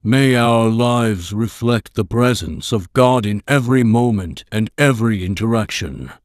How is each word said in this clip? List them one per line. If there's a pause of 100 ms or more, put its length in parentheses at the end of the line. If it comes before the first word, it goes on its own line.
May
our
lives
reflect
the
presence
of
God
in
every
moment
and
every
interaction. (120)